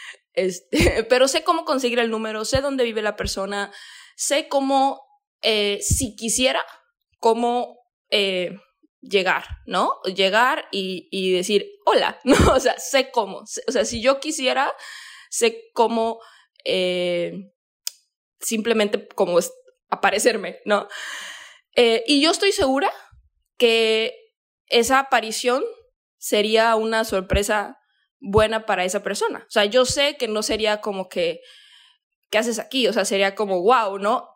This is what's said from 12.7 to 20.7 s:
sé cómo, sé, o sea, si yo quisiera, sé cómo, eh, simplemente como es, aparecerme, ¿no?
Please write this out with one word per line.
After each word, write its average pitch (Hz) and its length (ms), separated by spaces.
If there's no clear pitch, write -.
sé 262 340
cómo, 208 340
sé, - 220
o - 40
sea, 220 140
si 233 160
yo 269 180
quisiera, 302 540
sé 226 440
cómo, 226 460
eh, 180 680
simplemente 220 720
como 180 300
es, - 140
aparecerme, 202 760
¿no? 202 220